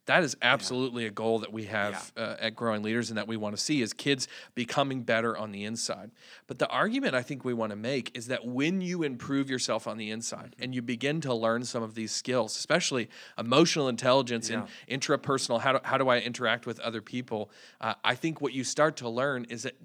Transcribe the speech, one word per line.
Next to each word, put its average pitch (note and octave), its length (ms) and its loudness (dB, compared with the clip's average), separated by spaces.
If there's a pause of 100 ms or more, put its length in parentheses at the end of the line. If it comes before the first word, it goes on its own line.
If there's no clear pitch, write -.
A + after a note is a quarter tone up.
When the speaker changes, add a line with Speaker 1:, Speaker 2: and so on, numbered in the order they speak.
Speaker 1:
That D#3 160 6
is C3 180 0
Speaker 2:
Yeah. B2 140 6
Speaker 1:
absolutely B2+ 500 -2
a G#2+ 60 -4
goal A2 300 0
that G#2+ 120 -8
we A2 120 -6
have, G2+ 520 -4
Speaker 2:
Yeah. A#2 60 -6
Speaker 1:
uh, A2 180 -4
at A2+ 160 -4
Growing A2 260 0
Leaders A2+ 280 0
and A2 80 -4
that G#2 100 -4
we A2+ 80 -2
wanna G#2 220 -4
see D3 240 2
is A2 100 -2
kids C#3+ 340 -2 (280)
becoming C3 480 0
better A2+ 340 2
on G#2+ 160 -6
the G2+ 120 -6
inside. G#2+ 480 -6 (340)
But - 120 -8
the D3 100 2
argument G3+ 460 2
I B2+ 80 2
think C3+ 220 -8
we B2+ 80 0
wanna A2 240 -2
make A#2+ 400 -4
is A#2 120 -8
that A#2+ 180 -4
when D3 340 2
you F3+ 220 -2
improve C3+ 480 0
yourself B2 360 -2
on A2 120 -4
the G#2+ 120 -6
inside A2+ 420 -8
Speaker 2:
Mm-hmm. - 100 -16
Speaker 1:
and B2+ 120 -4
you B2+ 60 -2
begin C3 420 -2
to B2+ 120 0
learn A2+ 300 2
some A#2 180 -4
of A2 120 -8
these A2+ 180 -4
skills, B2 440 0
especially D3 540 0 (260)
emotional C3+ 520 4
intelligence A#2+ 600 4
and G#2+ 180 -2 (200)
Speaker 2:
Yeah. B2 100 -4
Speaker 1:
intrapersonal, C3+ 640 2
how C3 140 6
do, C3 100 2
how C3+ 140 2
do C3 100 4
I A#2+ 120 6
interact A#2 440 0
with A#2 160 -6
other A2 220 -4
people? A#2+ 480 -6 (320)
Uh, A2+ 200 -2
I A#2+ 120 4
think D#3+ 260 -4
what C3 140 -2
you B2+ 100 -2
start D3+ 340 2
to B2 120 -6
learn B2+ 360 -2
is A#2 180 -8
that C3 100 -8 (100)